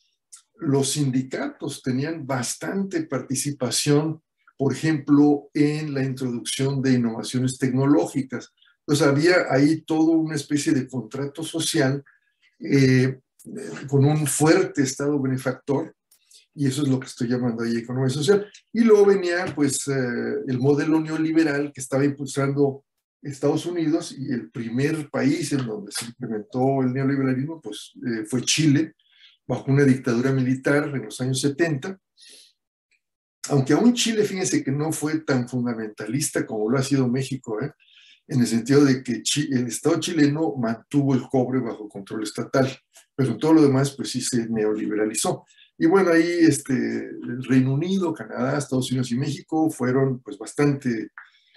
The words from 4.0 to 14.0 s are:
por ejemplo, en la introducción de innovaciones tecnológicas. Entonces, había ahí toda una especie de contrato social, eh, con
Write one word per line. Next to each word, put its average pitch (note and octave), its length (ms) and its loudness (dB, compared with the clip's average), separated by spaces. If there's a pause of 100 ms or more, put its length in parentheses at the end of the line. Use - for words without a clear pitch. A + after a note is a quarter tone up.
por C3+ 140 0
ejemplo, D3 840 2
en D3+ 400 0
la C3+ 100 -2
introducción C3 800 -4
de C3 120 4
innovaciones B2 640 -2
tecnológicas. C3+ 960 0 (340)
Entonces, D3 200 4
había D#3+ 420 4
ahí D3 320 4
toda D#3+ 340 2
una D#3+ 200 0
especie D3 360 -2
de C3 160 0
contrato C#3 560 -8
social, C#3+ 600 -2 (560)
eh, C3 600 4 (720)
con C3+ 160 4